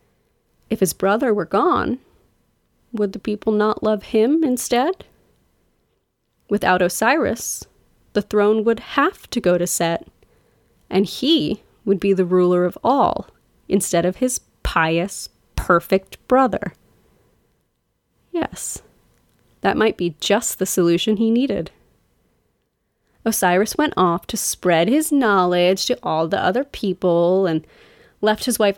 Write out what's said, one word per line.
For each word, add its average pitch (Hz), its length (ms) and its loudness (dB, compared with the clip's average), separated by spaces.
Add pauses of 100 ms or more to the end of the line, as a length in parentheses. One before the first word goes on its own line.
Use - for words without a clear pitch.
(680)
If - 100 -2
his 180 140 0
brother 220 400 0
were 202 120 -2
gone, 196 540 0 (920)
would 208 200 -2
the 202 60 -12
people 208 320 -4
not 214 320 0
love 214 200 0
him 262 400 2
instead? 254 640 -2 (1400)
Without 185 320 2
Osiris, 233 840 -2 (460)
the 170 100 -2
throne 208 440 0
would 226 160 0
have - 480 -4
to - 100 -4
go 180 180 2
to 175 80 -2
Set, 170 420 -4 (840)
and 196 160 2
he 240 580 -2 (220)
would 196 140 0
be 196 120 0
the 185 140 2
ruler 180 400 2
of 175 180 -4
all - 440 0 (420)
instead 175 360 0
of 185 120 -2
his 254 240 -4 (220)
pious, 165 640 -2 (260)
perfect - 720 -2
brother. 254 460 0 (1600)
Yes, - 500 -8 (800)
that 196 140 0
might 214 220 0
be 175 240 -4
just - 380 -2
the 190 60 0
solution 175 520 0
he 226 140 0
needed. 226 400 -2 (1500)
Osiris 196 520 0
went 302 200 0
off 175 300 0
to 214 100 -8
spread 170 500 0
his 302 240 0
knowledge 190 720 2
to - 160 -2
all 160 260 -2
the 190 120 -2
other 190 240 0
people 185 840 0
and 160 200 -2 (560)
left 214 240 0
his 240 140 -2
wife 202 180 2